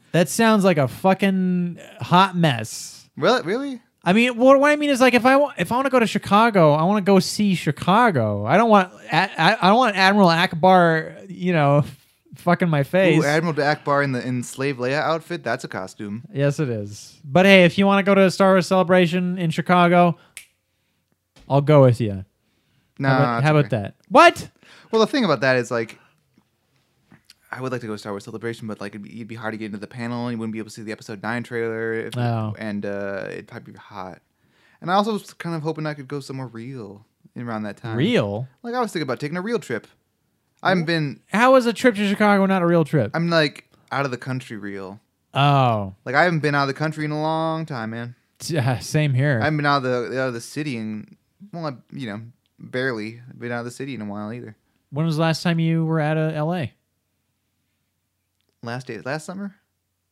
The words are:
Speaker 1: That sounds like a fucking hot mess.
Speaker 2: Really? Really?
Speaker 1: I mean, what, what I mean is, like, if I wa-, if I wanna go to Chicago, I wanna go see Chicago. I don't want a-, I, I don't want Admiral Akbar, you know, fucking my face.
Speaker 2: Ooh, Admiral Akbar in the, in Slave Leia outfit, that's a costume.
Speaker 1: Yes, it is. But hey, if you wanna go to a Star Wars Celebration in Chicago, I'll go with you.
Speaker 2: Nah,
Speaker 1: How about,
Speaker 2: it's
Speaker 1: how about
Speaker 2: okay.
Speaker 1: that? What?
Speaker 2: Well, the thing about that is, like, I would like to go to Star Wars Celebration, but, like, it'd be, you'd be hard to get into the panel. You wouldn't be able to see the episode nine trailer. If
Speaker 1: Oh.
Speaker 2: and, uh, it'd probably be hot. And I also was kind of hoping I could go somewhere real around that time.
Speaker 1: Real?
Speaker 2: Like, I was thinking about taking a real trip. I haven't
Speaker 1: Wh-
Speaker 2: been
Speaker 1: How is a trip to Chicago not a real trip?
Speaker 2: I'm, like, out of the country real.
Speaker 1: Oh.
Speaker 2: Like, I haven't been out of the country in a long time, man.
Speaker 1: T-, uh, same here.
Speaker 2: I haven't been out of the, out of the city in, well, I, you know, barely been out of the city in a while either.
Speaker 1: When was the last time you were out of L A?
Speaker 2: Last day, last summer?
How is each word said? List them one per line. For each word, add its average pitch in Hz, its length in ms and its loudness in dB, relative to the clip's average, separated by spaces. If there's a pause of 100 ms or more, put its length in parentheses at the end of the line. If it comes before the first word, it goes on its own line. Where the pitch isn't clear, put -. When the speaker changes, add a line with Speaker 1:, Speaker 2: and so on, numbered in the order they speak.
(120)
Speaker 1:
That 165 160 2
sounds 220 380 2
like 180 120 4
a 131 120 2
fucking 185 880 0 (220)
hot 180 340 2
mess. 135 800 -2
Speaker 2:
Really? 208 280 2
Really? 247 380 -6 (220)
Speaker 1:
I 165 80 0
mean, 233 240 2
what, 262 240 6
what 285 120 4
I 302 40 4
mean 294 140 0
is, 262 100 0
like, 247 140 6
if 233 120 2
I 269 120 6
wa-, 285 200 2
if 190 140 -4
I 233 60 0
wanna 269 120 0
go 254 120 4
to 220 40 4
Chicago, 202 680 4
I 156 100 0
wanna 202 160 2
go 190 200 6
see 196 360 0
Chicago. 151 880 0
I 139 120 4
don't 226 120 4
want 190 220 6 (180)
a-, 175 320 0
I, 196 200 4
I 175 80 4
don't 214 80 6
want 233 180 2
Admiral 190 320 6
Akbar, 170 880 4 (140)
you 180 240 -4
know, 147 320 4 (540)
fucking 175 300 0
my 147 140 2
face. 170 380 2
Speaker 2:
Ooh, 139 40 2
Admiral 156 360 0
Akbar 143 420 0
in 139 100 -2
the, 120 120 -4
in 127 180 -4
Slave 135 340 -6
Leia 127 240 -2
outfit, 160 420 -4
that's 120 200 -4
a 156 40 -12
costume. 104 560 -10 (100)
Speaker 1:
Yes, 143 260 -2
it 143 100 -4
is. 104 540 -10
But 160 220 2
hey, 190 200 8
if - 120 2
you 196 80 2
wanna 196 180 2
go 196 120 4
to 196 100 4
a 175 60 2
Star 190 220 2
Wars 185 140 2
Celebration 180 720 2
in 175 140 -2
Chicago, 175 640 4 (1300)
I'll 139 120 2
go 147 220 6
with 123 180 4
you. 98 240 -6 (760)
Speaker 2:
Nah, 135 100 0
Speaker 1:
How 131 80 4
about, 120 200 2
Speaker 2:
it's 131 80 0
Speaker 1:
how 156 60 4
about 151 140 4
Speaker 2:
okay. 120 180 -4
Speaker 1:
that? - 120 -10 (140)
What? 330 400 4 (420)
Speaker 2:
Well, 220 100 2
the 208 60 2
thing 269 180 -2
about 143 160 2
that 131 160 2
is, 117 140 -4
like, 117 280 -6 (1500)
I 120 100 -12
would 131 100 -6
like 123 100 -6
to 113 60 -12
go 107 60 -8
to 104 60 -10
Star 107 120 -12
Wars 101 140 -10
Celebration, 113 420 -10
but, 104 140 -12
like, 101 120 -12
it'd 104 100 -16
be, 85 80 -18
you'd 110 160 -16
be 113 80 -14
hard 110 180 -8
to 110 40 -10
get 110 100 -10
into 104 100 -12
the 101 100 -14
panel. 120 440 -8
You 117 60 -8
wouldn't 113 160 -8
be 110 60 -8
able 107 100 -12
to - 40 -20
see 117 80 -16
the 107 100 -12
episode 104 320 -14
nine 117 200 -6
trailer. 113 500 -6
If 113 240 -8
Speaker 1:
Oh. 113 400 -4
Speaker 2:
and, 104 280 -8
uh, 101 440 -8
it'd 95 180 -14
probably 110 260 -20
be - 60 -20
hot. 92 420 -18 (600)
And 160 100 -8
I 185 40 0
also 208 180 0
was 196 200 -10
kind 170 220 -10
of 156 80 -8
hoping 156 220 -6
I 151 80 -6
could 143 140 -16
go 143 120 -10
somewhere 135 280 -12
real 113 580 -16 (320)
around 117 260 -8
that 104 140 -10
time. 113 200 -10
Speaker 1:
Real? 131 500 -2 (160)
Speaker 2:
Like, 240 100 -10
I 247 80 -4
was 214 100 -4
thinking 160 120 -6
about 127 160 -6
taking 147 180 -8
a 180 40 -6
real 220 180 -4
trip. 117 280 -8 (760)
I 170 60 2
haven't 185 160 2
Speaker 1:
Wh- - 20 -4
Speaker 2:
been 160 400 -2
Speaker 1:
How 254 280 4
is 254 120 4
a 226 60 -2
trip 233 220 0
to 202 140 -2
Chicago 202 380 2
not 190 160 0
a - 20 0
real 170 180 4
trip? 139 300 0
Speaker 2:
I'm, 170 160 -2
like, 160 400 0 (220)
out 139 140 -2
of 131 60 -4
the 120 60 -8
country 127 400 -8
real. 98 420 -12 (340)
Speaker 1:
Oh. 127 600 2 (100)
Speaker 2:
Like, 127 120 -4
I 151 80 6
haven't 170 160 2
been 147 160 -2
out 139 80 2
of 139 40 -2
the 135 60 -4
country 151 320 -6
in 151 60 -6
a 151 100 -6
long 160 440 -4
time, 117 260 -8
man. 120 240 -12 (240)
Speaker 1:
T-, 160 180 -6
uh, 123 220 0
same 151 340 -2
here. 131 280 0
Speaker 2:
I - 40 0
haven't 151 120 -2
been 147 80 -2
out 143 120 2
of 131 60 -2
the, 123 380 -2
out 131 80 -2
of 120 40 -8
the 117 80 -10
city 147 360 -8
in, 107 380 -10 (380)
well, 170 140 -8
I, 135 60 -8 (200)
you 135 140 -10
know, 104 140 -10 (380)
barely 120 640 -6 (160)
been 120 140 -10
out 120 80 -6
of 117 60 -10
the 120 60 -10
city 135 240 -12
in 107 60 -10
a 104 40 -10
while 104 280 -10
either. 120 220 -16 (340)
Speaker 1:
When 147 160 -4
was 160 120 -2
the 160 40 -2
last 165 220 -2
time 170 160 0
you 165 260 0
were 160 140 -2
out 156 180 -2
of 156 180 -2
L 156 180 -4
A? 160 200 -8 (1900)
Speaker 2:
Last 120 240 -10
day, 113 120 -10
last 147 260 -8
summer? 190 300 -12 (560)